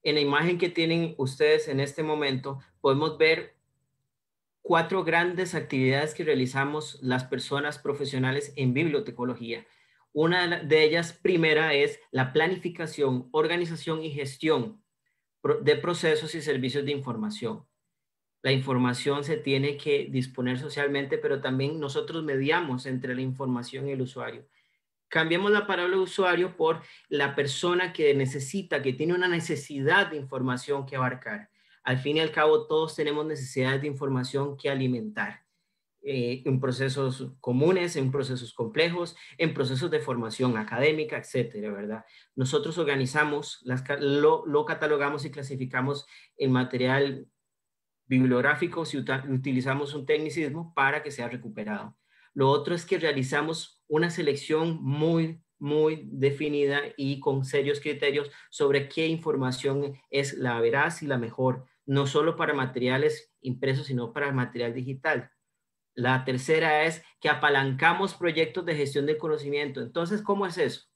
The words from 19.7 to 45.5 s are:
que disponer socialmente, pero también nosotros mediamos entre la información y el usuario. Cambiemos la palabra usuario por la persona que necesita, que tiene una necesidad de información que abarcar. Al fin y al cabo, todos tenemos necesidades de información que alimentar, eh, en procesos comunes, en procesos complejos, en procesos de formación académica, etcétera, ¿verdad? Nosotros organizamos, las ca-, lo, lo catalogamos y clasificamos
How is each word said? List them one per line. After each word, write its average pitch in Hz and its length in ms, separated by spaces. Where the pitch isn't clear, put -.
que 139 360
disponer 127 480
socialmente, 143 580
pero 139 240
también 135 380
nosotros 151 440
mediamos 139 640
entre 127 300
la 127 60
información 131 680
y 139 40
el 127 100
usuario. 120 440
Cambiemos 170 440
la 208 160
palabra 180 300
usuario 180 600
por 160 240
la 139 260
persona 175 580
que 147 220
necesita, 139 680
que 127 100
tiene 156 220
una 180 140
necesidad 165 800
de 160 100
información 131 680
que 135 100
abarcar. 123 540
Al 127 160
fin 143 180
y - 40
al 160 100
cabo, 156 340
todos 160 300
tenemos 147 300
necesidades 135 560
de 147 60
información 135 720
que - 120
alimentar, 113 760
eh, 131 420
en 135 160
procesos 131 800
comunes, 170 560
en 135 160
procesos 123 420
complejos, 165 600
en 165 160
procesos 135 380
de 151 80
formación 120 580
académica, 151 600
etcétera, 107 540
¿verdad? 104 340
Nosotros 147 440
organizamos, 147 840
las 127 200
ca-, 143 140
lo, 147 500
lo 151 180
catalogamos 151 580
y 135 60
clasificamos 131 800